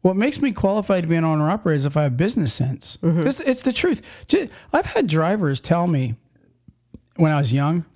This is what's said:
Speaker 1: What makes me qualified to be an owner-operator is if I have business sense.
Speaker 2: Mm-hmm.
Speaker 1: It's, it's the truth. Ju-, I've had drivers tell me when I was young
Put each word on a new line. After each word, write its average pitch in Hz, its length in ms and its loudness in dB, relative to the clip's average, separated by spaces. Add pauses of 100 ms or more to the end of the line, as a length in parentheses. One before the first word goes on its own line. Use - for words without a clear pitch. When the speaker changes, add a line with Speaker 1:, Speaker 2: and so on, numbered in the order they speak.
Speaker 1:
What 190 140 2
makes 247 240 0
me 277 120 0
qualified 196 500 0
to 165 80 -4
be 170 60 2
an 165 80 0
owner-operator 160 540 0
is 139 80 -2
if 143 120 -2
I 151 60 2
have 131 120 0
business 175 380 0
sense. - 480 -6
Speaker 2:
Mm-hmm. 175 240 2
Speaker 1:
It's, 269 140 0
it's 254 240 -2
the 262 100 0
truth. 349 300 0 (240)
Ju-, 330 220 2 (220)
I've 349 140 0
had 330 220 0
drivers 160 520 0
tell 170 280 0
me 131 260 0 (1000)
when 156 160 4
I 147 60 2
was 135 140 0
young 151 340 0 (100)